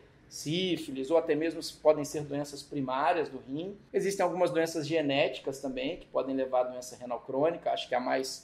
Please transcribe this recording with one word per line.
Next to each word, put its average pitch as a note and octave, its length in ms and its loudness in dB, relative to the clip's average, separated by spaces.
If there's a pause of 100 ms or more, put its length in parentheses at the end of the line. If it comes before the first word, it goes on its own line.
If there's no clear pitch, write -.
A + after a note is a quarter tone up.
(280)
sífilis, D3 840 -2
ou E3 80 6
até D#3+ 160 4
mesmo D#3+ 260 0
se - 120 -8
podem D3+ 300 4
ser D3 200 -4
doenças C#3+ 400 -6
primárias C#3+ 680 0
do C3 80 -8
rim. D3 400 -8 (160)
Existem F#3+ 300 2
algumas F3 260 2
doenças E3 380 0
genéticas D3 760 0
também, C3+ 360 -4
que - 100 -18
podem C3+ 280 -2
levar C3 260 2
à - 20 4
doença B2+ 320 -8
renal A#2+ 240 -6
crônica. D3 520 0
Acho - 160 -4
que - 60 -4
a B2 60 2
mais C3 440 -2